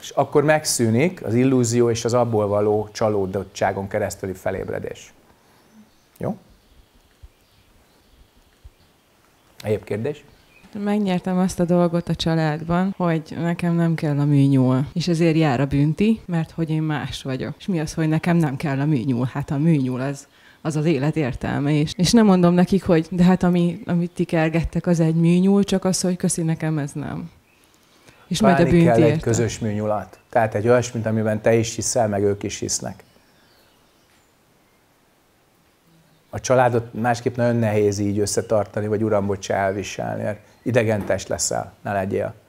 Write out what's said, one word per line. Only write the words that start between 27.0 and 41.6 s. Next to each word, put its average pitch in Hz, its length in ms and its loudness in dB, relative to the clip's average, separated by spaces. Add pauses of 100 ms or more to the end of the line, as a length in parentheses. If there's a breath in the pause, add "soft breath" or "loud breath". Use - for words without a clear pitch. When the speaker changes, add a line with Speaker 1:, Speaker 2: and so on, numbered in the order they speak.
Speaker 2:
És - 60 -2
majd 139 140 6
a - 20 2
Speaker 1:
Találni 170 220 4
Speaker 2:
bűnt 123 160 6
Speaker 1:
kell - 80 6
egy - 60 6
Speaker 2:
érte. 160 120 2
Speaker 1:
közös 113 380 0
műnyulat. 104 600 -4 (120)
Tehát 113 240 0
egy 104 140 0
olyasmit, 120 380 2
amiben 110 340 -2
te 113 140 2
is 113 200 0
hiszel, 117 340 -2
meg 101 140 0
ők 101 200 0
is 98 160 -8
hisznek. - 460 -8 (3250 soft breath)
A 104 100 -10
családot 123 540 0
másképp 117 420 -2
nagyon 120 200 0
nehéz 104 420 0
így 101 200 -2
összetartani, 104 680 -2
vagy 107 160 -2
uram, 104 240 0
bocsá, 101 300 -4
elviselni, 98 680 -4
mert 107 160 -6 (240 soft breath)
idegen 110 420 0
test 98 240 -4
leszel, - 440 -6 (100)